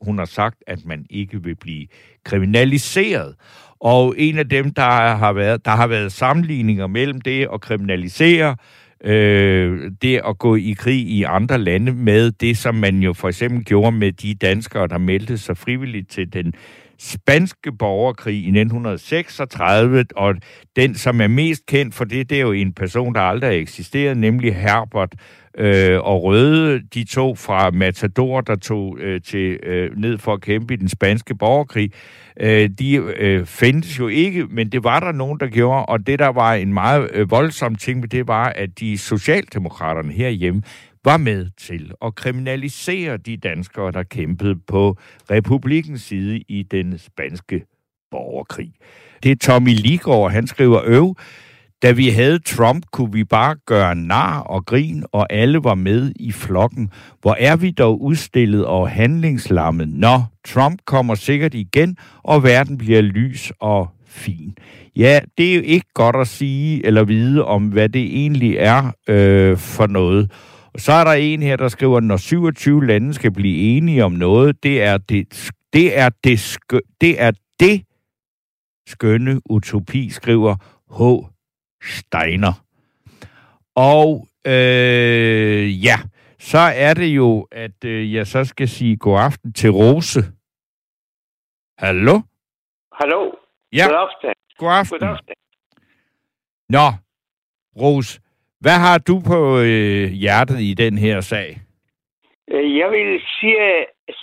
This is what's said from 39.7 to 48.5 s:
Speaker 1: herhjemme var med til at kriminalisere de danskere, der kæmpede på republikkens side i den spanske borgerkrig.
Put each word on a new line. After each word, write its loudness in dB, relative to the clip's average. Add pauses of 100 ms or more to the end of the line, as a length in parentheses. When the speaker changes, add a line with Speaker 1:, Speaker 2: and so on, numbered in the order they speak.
Speaker 1:
herhjemme -4 (440)
var 4
med -4
til -14 (100)
at -10
kriminalisere -8
de -12
danskere, -8
der -6
kæmpede -6 (120)
på 0 (340)
republikkens -2
side -6
i -8
den -6
spanske -10 (480)
borgerkrig. -12 (500)